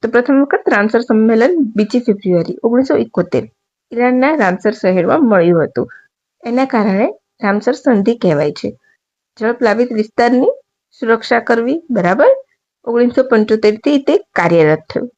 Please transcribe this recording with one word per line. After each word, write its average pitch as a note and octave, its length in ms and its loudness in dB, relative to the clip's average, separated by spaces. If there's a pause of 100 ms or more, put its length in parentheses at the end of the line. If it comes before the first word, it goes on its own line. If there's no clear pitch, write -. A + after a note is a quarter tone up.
તો A#3 60 -4
પ્રથમ B3 300 2
વખત C#4+ 300 0
રામસર A3 320 0
સંમેલન A3+ 540 2 (160)
બીજી G#3+ 300 -2
ફેબ્રુઆરી F#3 600 -2
ઓગણીસો C4 360 0
એકોતેર F3 480 -2 (480)
ઈરાનના B3+ 440 0
રામસર G#3 380 -2
શહેરમાં F#3 500 0
મળ્યું F3 380 2
હતું. - 260 -4 (540)
એના B3 240 -2
કારણે A3 400 -2 (320)
રામસર G#3+ 360 -2
સંધિ A3 420 0
કહેવાય D3 380 0
છે. - 140 -10 (680)
જળપ્લાવિત A#3 520 -2
વિસ્તારની A#3+ 600 0 (500)
સુરક્ષા A3+ 380 0
કરવી, A#3 380 -2 (100)
બરાબર? A3+ 420 2 (560)
ઓગણીસો A#3+ 380 0
પંચોતેર G#3+ 520 2
થી C#4+ 240 0
તે C#4 140 0 (180)
કાર્યરત E3 520 2
થયું. - 340 -8